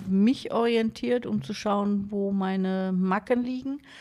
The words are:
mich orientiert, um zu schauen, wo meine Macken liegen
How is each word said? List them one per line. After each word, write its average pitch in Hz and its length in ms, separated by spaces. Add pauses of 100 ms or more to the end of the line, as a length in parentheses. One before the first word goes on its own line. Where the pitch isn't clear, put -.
mich 202 440
orientiert, 233 720
um 214 180
zu 208 120
schauen, 202 560
wo 202 220
meine 190 600
Macken 190 480
liegen 254 360 (220)